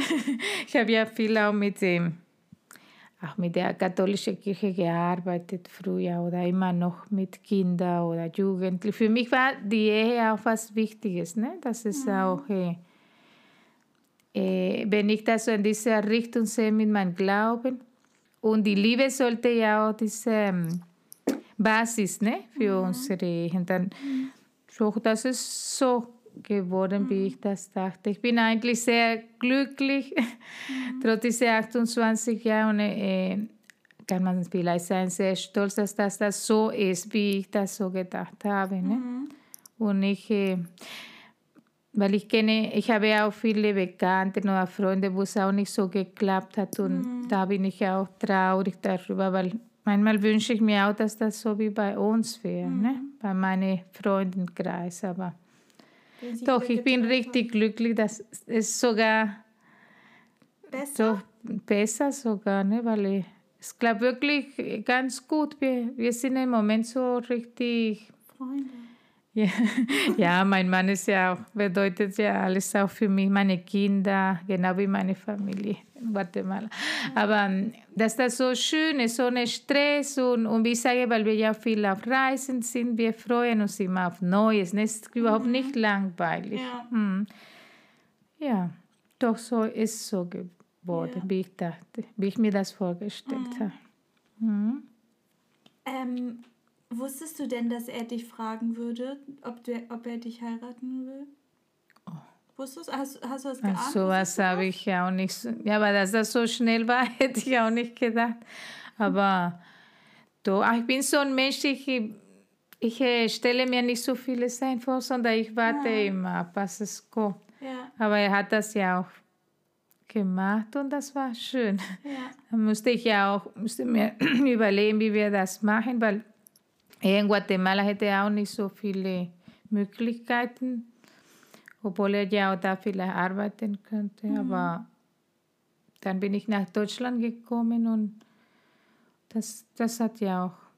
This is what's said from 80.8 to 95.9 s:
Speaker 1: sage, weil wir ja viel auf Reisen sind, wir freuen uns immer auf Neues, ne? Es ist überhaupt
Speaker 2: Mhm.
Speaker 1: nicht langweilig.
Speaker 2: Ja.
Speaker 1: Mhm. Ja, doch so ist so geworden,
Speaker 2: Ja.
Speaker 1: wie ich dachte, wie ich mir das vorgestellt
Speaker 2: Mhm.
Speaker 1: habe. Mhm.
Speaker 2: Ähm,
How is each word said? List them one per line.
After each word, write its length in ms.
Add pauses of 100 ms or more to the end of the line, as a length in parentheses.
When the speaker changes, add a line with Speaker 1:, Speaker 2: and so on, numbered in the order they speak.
Speaker 1:
sage, 280
weil 160
wir 120
ja 180
viel 320
auf 180
Reisen 580
sind, 360
wir 140
freuen 480
uns 180
immer 300
auf 140
Neues, 500
ne? 100
Es 140
ist 180
überhaupt 320
Speaker 2:
Mhm. 60
Speaker 1:
nicht 240
langweilig. 840
Speaker 2:
Ja. 300
Speaker 1:
Mhm. 360 (1120)
Ja, 300 (500)
doch 180
so 240
ist 460
so 160
geworden, 1000
Speaker 2:
Ja. 80
Speaker 1:
wie 100
ich 160
dachte, 480 (120)
wie 120
ich 100
mir 120
das 220
vorgestellt 840
Speaker 2:
Mhm. 40
Speaker 1:
habe. 120 (680)
Mhm. 420 (1040)
Speaker 2:
Ähm, 540 (520)